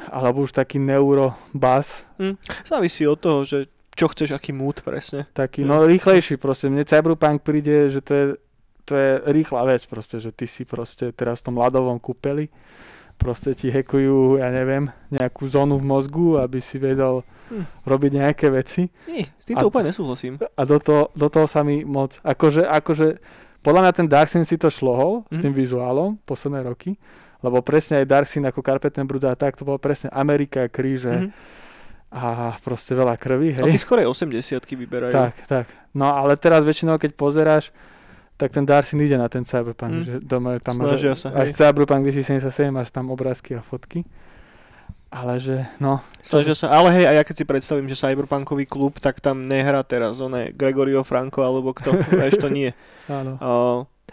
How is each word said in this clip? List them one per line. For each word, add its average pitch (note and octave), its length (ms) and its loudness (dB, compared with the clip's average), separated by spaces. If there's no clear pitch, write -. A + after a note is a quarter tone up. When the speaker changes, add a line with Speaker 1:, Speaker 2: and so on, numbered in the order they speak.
Speaker 1:
alebo C3 340 -2
už C3+ 120 -4
taký C#3 240 -2
neuro C#3 580 2
bass. C3 540 0
Speaker 2:
Mm. F#3+ 220 -6
Závisí F#3 400 -2
od D3+ 140 2
toho, D3 260 0
že C#3 240 -4
čo - 160 0
chceš, D3 240 -4
aký C#3 200 -8
mood C#3 300 -6
presne. - 480 -10
Speaker 1:
Taký, C#3 320 -4
Speaker 2:
Mm. C#3 60 0
Speaker 1:
no, C#3+ 160 4
rýchlejší F3 540 4
proste. C3+ 300 -4
Mne C#3 160 0
cyberpunk D#3 580 2
príde, D3 480 2
že C#3 100 -4
to - 140 -4
je, C#3+ 120 4
to - 100 -8
je C3+ 160 2
rýchla C#3+ 400 0
vec B2+ 160 2
proste, A2+ 340 -12
že A2 140 -10
ty B2 140 -10
si - 180 -12
proste A#2+ 480 -10
teraz A#2+ 280 -4
v - 60 -20
tom B2 100 -6
ľadovom B2+ 420 2
kúpeli, C#3+ 500 -6
proste B2+ 380 -2
ti C3 140 -6
hackujú, C3+ 680 2
ja B2+ 120 -2
neviem, C3 400 -2
nejakú C3+ 380 -4
zónu C#3 320 2
v C3+ 100 -4
mozgu, C#3 480 0
aby C3 220 -2
si B2+ 200 -10
vedel C3 440 0
Speaker 2:
Hm. G#3 180 -10
Speaker 1:
robiť C3+ 320 2
nejaké C#3+ 340 2
veci. C3+ 380 -2
Speaker 2:
Nie, D#4+ 240 -6
s - 140 -20
týmto - 180 -2
Speaker 1:
A G#3 80 2
Speaker 2:
úplne G3 220 0
nesúhlasím. C3 480 -8
Speaker 1:
a - 240 -6
do D3 140 4
toho, D3 340 2
do D3 160 0
toho D#3 180 2
sa D3+ 160 0
mi D3 220 -2
moc... C3+ 360 -4
Akože, D3+ 440 2
akože, D#3 440 0
podľa D#3+ 240 4
mňa F3+ 100 6
ten E3+ 140 0
Dark C#3+ 180 6
Synth E3 220 0
si F3 80 -2
to D#3+ 120 2
šlohol C#3+ 600 0
s D#3+ 80 -8
Speaker 2:
Mhm. E3 60 -4
Speaker 1:
tým C#3+ 120 0
vizuálom B2+ 560 -2
posledné C#3 400 -6
roky, B2+ 320 -8
lebo B2 200 0
presne D3 400 2
aj C3+ 80 2
Dark C#3 180 4
Synth C#3+ 220 -4
ako C3 140 -6
Carpet C#3 360 -2
Brut C3+ 240 -4
a B2+ 140 0
tak, C#3 180 -2
to - 80 -16
bolo C#3 160 -4
presne C#3+ 320 -4
Amerika, C#3+ 560 0
kríže B2+ 460 -4
Speaker 2:
Mhm. F#3 180 -2
Speaker 1:
a B2 140 -10
proste - 340 -8
veľa B2+ 240 2
krvi, C3+ 380 -2
Speaker 2:
Ale C3 140 0
Speaker 1:
hej. D#3+ 40 6
Speaker 2:
tí - 80 4
skorej A#3 260 2
osemdesiatky B2+ 720 -4
vyberajú. B2 380 -6
Speaker 1:
Tak, B2+ 200 2
tak. B2+ 200 -2
No C#3 160 0
ale C#3+ 280 2
teraz E3 260 4
väčšinou, D#3 360 0
keď D3+ 160 -2
pozeráš, D3+ 560 2
tak C#3 160 -4
ten C#3+ 140 -2
Dark C#3+ 200 4
Synth D3 200 -2
ide C#3+ 120 2
na A#2+ 120 0
ten B2 160 -6
cyberpunk, A#2+ 500 -6
Speaker 2:
Mhm. E3 100 -4
Speaker 1:
že B2 140 -10
doma B2+ 360 -4
je A#2+ 80 -6
tam B2 160 -6
Speaker 2:
Snažia C#3+ 340 0
Speaker 1:
aj, C3 60 -4
Speaker 2:
sa, - 120 -10
Speaker 1:
aj C3+ 160 0
Speaker 2:
hej. D3 120 -4
Speaker 1:
Cyberpunk C#3+ 440 4
dvetisícsedemdesiat C3+ 520 -2
sedem, C#3+ 200 -2
máš B2+ 160 -6
tam C3 200 -8
obrázky C3 440 -6
a A2+ 80 -10
fotky. - 460 -10
Ale B2 280 -6
že, C3 300 -6
no. C#3 220 -2
Speaker 2:
Snažia D3+ 340 0
sa, D3+ 160 -4
ale D#3+ 240 8
hej, F3+ 120 6
a C#3 80 6
ja D3+ 80 6
keď D#3 160 -2
si D3 80 -4
predstavím, C#3 400 -2
že C3+ 100 -6
cyberpunkový C#3 720 -2
klub, C#3 320 -4
tak - 220 -2
tam C3+ 240 -2
nehrá C3+ 380 0
teraz A#2+ 360 -2
oné C3 340 -6
Gregorio C3+ 500 0
Franco C3 400 -2
alebo C3 300 -2
kto, - 200 -4
Speaker 1:
<laughs> F#3 260 2
Speaker 2:
vieš, F#3 200 2
to D3 100 -2
nie. C#3 240 -2
Speaker 1:
Áno. C3 300 -8
Speaker 2:
A, B2+ 120 -10